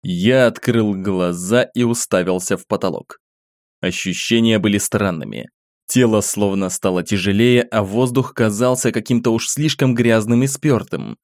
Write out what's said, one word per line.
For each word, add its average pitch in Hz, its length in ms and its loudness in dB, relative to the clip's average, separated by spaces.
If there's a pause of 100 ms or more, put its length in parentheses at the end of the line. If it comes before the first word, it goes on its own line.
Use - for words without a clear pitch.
Я 113 460 2
открыл 113 460 0
глаза 92 680 0
и 120 200 -2
уставился 92 720 -2
в - 120 -14
потолок. - 520 -6 (640)
Ощущения 110 800 0
были 101 180 0
странными. 82 720 -4 (400)
Тело 110 320 4
словно 98 480 -2
стало 90 340 -2
тяжелее, 104 600 2
а 110 200 -2
воздух 123 500 -2
казался 120 600 0
каким-то 117 380 0
уж 113 180 -2
слишком 139 440 0
грязным 117 500 2
и 139 40 0
спертым. 95 760 -2